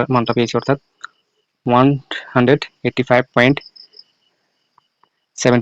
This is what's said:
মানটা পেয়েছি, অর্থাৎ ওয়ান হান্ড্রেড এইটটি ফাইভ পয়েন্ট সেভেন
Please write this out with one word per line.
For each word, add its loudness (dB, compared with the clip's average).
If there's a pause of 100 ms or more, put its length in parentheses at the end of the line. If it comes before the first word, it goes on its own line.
(160)
মানটা -2
পেয়েছি, -2
অর্থাৎ -2 (880)
ওয়ান 4 (460)
হান্ড্রেড 2 (240)
এইটটি -4
ফাইভ 2 (120)
পয়েন্ট 2 (1800)
সেভেন 2